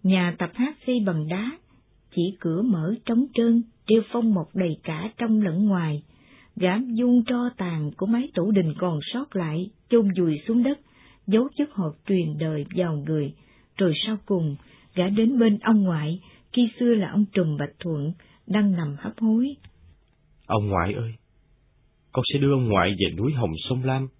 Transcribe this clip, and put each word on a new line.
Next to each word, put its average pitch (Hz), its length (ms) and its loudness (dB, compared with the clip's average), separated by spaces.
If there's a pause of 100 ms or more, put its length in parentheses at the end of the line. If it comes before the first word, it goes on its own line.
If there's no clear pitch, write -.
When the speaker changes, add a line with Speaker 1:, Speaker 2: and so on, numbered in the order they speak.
Speaker 1:
nhà 180 360 2
tập 175 160 -4
hát 277 220 -2 (100)
xây 247 200 0
bằng 156 220 -2
đá, 226 300 -6 (560)
chỉ 170 80 0 (180)
cửa 170 220 -2
mở 190 320 0 (100)
trống 247 300 2
trơn, 233 280 2 (260)
rêu 220 140 6 (100)
phong 226 220 0
mọc 160 200 -2
đầy 175 280 -2
cả 165 360 -8
trong 220 240 2
lẫn 185 240 0
ngoài. 160 360 0 (540)
Gã 185 200 0
dung 247 480 2
tro 240 320 -2
tàn 160 400 -4
của 190 100 -4
mái 240 280 0
tổ 185 160 0
đình 180 280 2
còn 170 200 -2 (140)
sót 254 240 -8
lại, 170 340 -4 (200)
chôn 226 180 4 (100)
vùi 156 300 2
xuống 233 140 2
đất, 277 180 -2 (460)
dấu 226 300 2
chất 294 160 -2
họ 190 120 -2 (220)
truyền 160 320 0
đời 151 280 -4 (100)
vào 170 200 0
người. 147 380 -4 (440)
Rồi 180 140 2 (140)
sau 220 100 -2 (100)
cùng, 160 300 -2 (380)
gã 180 140 0
đến 226 300 2
bên 220 200 4
ông 214 240 4
ngoại, 165 380 -2 (320)
khi 240 160 2 (120)
xưa 240 140 4
là 196 160 0
ông 208 220 2
Trùm 160 240 0
Bạch 143 240 -6
Thuận, 156 320 -4 (340)
đang 202 260 2
nằm 151 260 -2
hấp 226 200 -10
hối. 233 380 0 (880)
Speaker 2:
Ông 104 220 0
ngoại 87 240 0
ơi, 113 200 -6 (1000)
con 127 200 -2
sẽ 143 60 0
đưa 143 140 4
ông 127 160 2
ngoại 95 220 2
về 87 260 -2
núi 120 160 -2
Hồng 113 200 -2 (160)
Sông 127 160 -2
Lam 131 240 -2 (120)